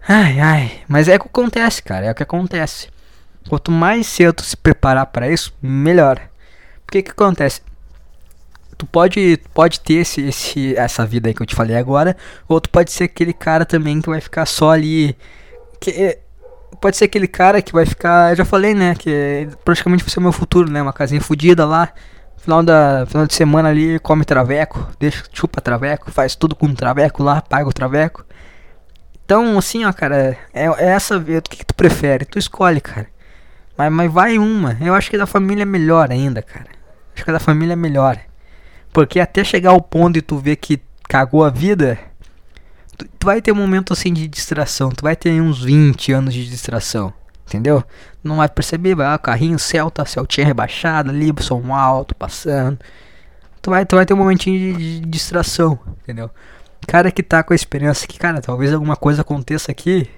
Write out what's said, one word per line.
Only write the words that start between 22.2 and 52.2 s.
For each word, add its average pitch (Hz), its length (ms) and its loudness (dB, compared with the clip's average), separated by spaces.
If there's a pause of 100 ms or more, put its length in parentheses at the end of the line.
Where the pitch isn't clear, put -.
final 165 260 2
da, 143 420 4
final 151 220 0
de - 80 -4
semana 156 340 4
ali, 156 300 0
come 156 260 0
traveco, 143 640 -2 (100)
deixa, - 320 -4
chupa - 300 -6
traveco, 135 480 -4
faz 131 260 -2
tudo - 200 -2
com 147 180 0
traveco 139 480 0
lá, 143 180 2
paga 143 300 -2
o 127 40 -2
traveco. 139 520 -2 (1000)
Então, 220 360 2
assim, 226 260 -4
ó, 190 80 0
cara, 135 420 -2 (160)
é, 139 140 -4
é 160 220 0
essa, 190 400 0
é, 160 100 -2
o 165 60 -2
que - 140 -16
que - 100 -16
tu - 80 -4
prefere? 143 500 2
Tu - 140 -6
escolhe, 175 420 0
cara. - 240 -12 (720)
Mas, 147 140 0
mas 165 200 0
vai 202 280 2
uma. 208 420 0
Eu 175 140 2
acho 196 140 0
que 208 100 -2
da 202 80 -2
família 196 340 0
é 202 40 -2
melhor 165 460 2
ainda, 127 300 -2
cara. - 260 -16 (460)
Acho - 100 -10
que - 60 -6
a 160 40 0
da 151 60 0
família 160 340 0
é - 20 -2
melhor. 139 420 0 (760)
Porque 156 260 2
até 185 240 0
chegar 185 280 2
ao 180 100 8
ponto 170 340 2
de 160 60 0
tu 151 160 -6
ver 143 200 0
que - 240 -4 (260)
cagou 135 360 2
a 147 60 4
vida, 151 480 0 (1000)
tu, - 100 -14 (120)
tu - 60 -2
vai 208 160 2
ter 220 100 0
um 208 40 4
momento, 190 380 -2
assim, 175 200 -2
de 160 140 -4
distração. 143 600 -4
Tu 120 120 -8
vai 151 140 0
ter 165 260 0
uns 147 220 0
vinte 143 480 2
anos 135 220 0
de 123 140 -8
distração, 117 680 -8 (340)
entendeu? 127 360 0 (400)
Não 156 140 -4
vai 151 120 2
perceber, 175 460 -2
vai, 143 120 -2
ah, 151 100 -2
carrinho 151 400 -2
Celta, 156 480 -4
Celtinha 139 400 -4
rebaixada 143 640 -2
ali, 151 300 0
som 123 340 -4
alto, 135 400 0
passando. 139 640 -4 (840)